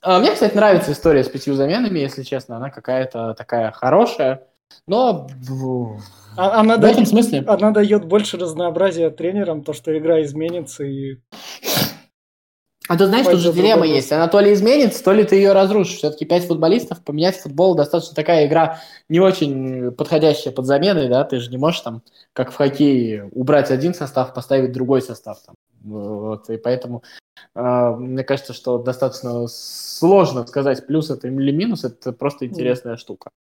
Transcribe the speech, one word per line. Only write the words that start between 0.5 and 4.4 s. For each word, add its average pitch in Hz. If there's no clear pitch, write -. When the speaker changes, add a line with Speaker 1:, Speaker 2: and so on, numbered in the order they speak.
Speaker 1:
нравится 202
история 143
с -
пятью 139
заменами, 180
если 135
честно, 123
она 131
какая-то 127
такая 113
хорошая, 131